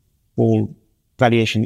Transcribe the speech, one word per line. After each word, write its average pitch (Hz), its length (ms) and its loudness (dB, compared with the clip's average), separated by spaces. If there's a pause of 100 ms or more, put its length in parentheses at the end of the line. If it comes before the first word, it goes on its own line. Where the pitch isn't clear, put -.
(360)
whole 113 400 0 (440)
valuation 113 460 0